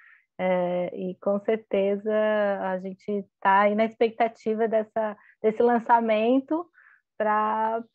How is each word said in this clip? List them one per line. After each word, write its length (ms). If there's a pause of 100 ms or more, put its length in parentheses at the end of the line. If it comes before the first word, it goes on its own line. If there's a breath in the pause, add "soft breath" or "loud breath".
(380 soft breath)
É, 580
e 240
com 200
certeza 720 (500)
a 180
gente 460 (140)
tá 220
aí 120
na 120
expectativa 840
dessa, 480 (260 soft breath)
desse 200
lançamento 1040 (520 soft breath)
pra, 640 (120)